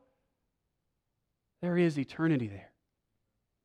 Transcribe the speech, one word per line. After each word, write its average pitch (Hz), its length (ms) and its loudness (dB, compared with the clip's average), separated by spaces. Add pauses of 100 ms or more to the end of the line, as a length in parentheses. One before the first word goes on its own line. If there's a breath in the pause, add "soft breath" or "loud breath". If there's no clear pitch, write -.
(1600)
there 175 160 -2
is 170 220 2
eternity 143 480 0
there. 98 240 -14 (920)